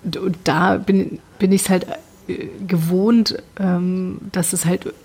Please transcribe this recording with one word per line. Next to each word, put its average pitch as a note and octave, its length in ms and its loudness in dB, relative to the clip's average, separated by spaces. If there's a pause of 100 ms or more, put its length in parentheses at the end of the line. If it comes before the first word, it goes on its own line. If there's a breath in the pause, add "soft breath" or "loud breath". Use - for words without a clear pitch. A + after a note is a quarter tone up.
(120)
äh, - 60 -6
und F#3 260 -2
da F3 320 2
bin, - 440 0 (180)
bin F#3+ 140 4
ich's F#3+ 180 2
halt, F#3 160 2 (400)
äh, - 220 -8 (180)
gewohnt, F#3+ 720 2 (240)
ähm, F3+ 580 0 (140)
dass F3+ 200 -2
es F3 140 -2
halt F3+ 200 0 (180)